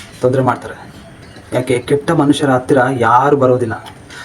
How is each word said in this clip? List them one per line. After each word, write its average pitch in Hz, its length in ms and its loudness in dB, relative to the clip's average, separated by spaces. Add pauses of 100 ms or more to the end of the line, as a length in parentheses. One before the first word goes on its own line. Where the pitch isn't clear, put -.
(220)
ತೊಂದರೆ 127 200 2
ಮಾಡ್ತಾರೆ. 117 500 -4 (640)
ಯಾಕೆ? 127 260 -2
ಕೆಟ್ಟ 143 320 -2
ಮನುಷ್ಯರ 143 380 2
ಹತ್ತಿರ 131 280 2 (200)
ಯಾರು 131 400 2
ಬರೋದಿಲ್ಲ. 123 460 0 (420)